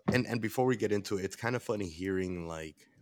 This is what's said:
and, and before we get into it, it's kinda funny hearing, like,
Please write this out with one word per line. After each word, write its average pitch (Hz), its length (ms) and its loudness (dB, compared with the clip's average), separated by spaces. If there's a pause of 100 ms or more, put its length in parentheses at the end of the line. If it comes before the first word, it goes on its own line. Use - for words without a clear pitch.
(120)
and, 123 140 4
and 113 140 0
before 110 240 0
we 127 120 4
get 107 140 2
into 101 280 0
it, 92 60 -2
it's 95 120 -4
kinda 120 240 0
funny 104 260 -2
hearing, 90 600 -2
like, 80 400 -10 (140)